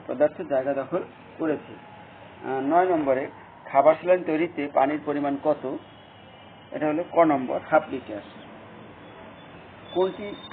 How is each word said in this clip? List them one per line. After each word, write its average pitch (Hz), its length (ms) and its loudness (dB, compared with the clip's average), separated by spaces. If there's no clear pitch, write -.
পদার্থের 147 420 0
জায়গা 139 260 0
দখল 139 280 -4
করেছে। 156 340 -2
আহ, 135 120 -2
নয় 165 260 4
নম্বরে, 143 400 2
খাবার 139 300 6
স্যালাইন 180 300 2
তৈরিতে 156 500 -2
পানির 143 300 2
পরিমাণ 143 400 -2
কত? 147 320 0
এটা 147 160 -2
হলো 160 220 0
ক - 80 2
নম্বর, 143 420 4
হাফ 156 200 6
লিটার। 107 300 -8
কোনটি 190 400 -2